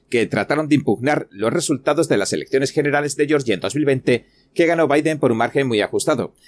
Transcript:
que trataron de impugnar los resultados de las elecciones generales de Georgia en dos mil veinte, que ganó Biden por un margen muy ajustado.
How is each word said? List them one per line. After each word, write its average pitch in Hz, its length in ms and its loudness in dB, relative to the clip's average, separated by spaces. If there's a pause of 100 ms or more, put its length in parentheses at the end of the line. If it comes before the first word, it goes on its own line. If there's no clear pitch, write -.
que 110 200 0
trataron 143 400 -2
de 147 80 2
impugnar 139 560 0
los 107 200 -2
resultados 156 580 -2
de 131 80 2
las 95 140 -2
elecciones 135 380 -2
generales 147 460 -2
de 151 100 0
Georgia 139 300 0
en 85 40 -6
dos 98 140 -6
mil 147 120 -2
veinte, 131 420 0 (260)
que 170 140 2
ganó 165 200 2
Biden 151 300 2
por 139 140 2
un 113 80 0
margen 131 280 0
muy 110 140 0
ajustado. 107 540 -2 (120)